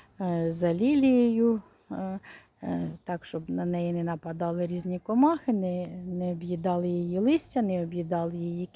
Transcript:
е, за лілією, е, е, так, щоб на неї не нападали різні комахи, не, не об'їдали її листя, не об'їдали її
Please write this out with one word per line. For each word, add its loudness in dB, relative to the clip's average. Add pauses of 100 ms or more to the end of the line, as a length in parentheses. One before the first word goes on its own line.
(200)
е, 0
за 2
лілією, 4 (280)
е, -6 (440)
е, -4 (140)
так, -6
щоб -8
на -2
неї -2
не -2
нападали -4
різні -4
комахи, 2
не, -2 (200)
не -2
об'їдали -2
її 0
листя, 2
не 0
об'їдали -2
її -4